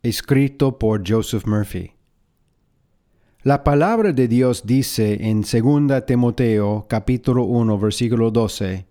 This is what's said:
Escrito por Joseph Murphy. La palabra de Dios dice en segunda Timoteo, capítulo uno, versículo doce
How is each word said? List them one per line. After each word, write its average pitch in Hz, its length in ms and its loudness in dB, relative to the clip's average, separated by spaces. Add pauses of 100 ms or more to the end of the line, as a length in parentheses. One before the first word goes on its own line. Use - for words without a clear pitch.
Escrito 135 720 0
por 110 260 0
Joseph 110 440 -2
Murphy. 101 460 -4 (1500)
La 139 220 0
palabra 180 500 2
de 123 140 2
Dios 123 400 0
dice 113 500 0 (100)
en 107 160 0
segunda 135 600 2
Timoteo, 113 840 0
capítulo 123 580 0
uno, 113 340 0
versículo 113 500 0
doce 101 600 -2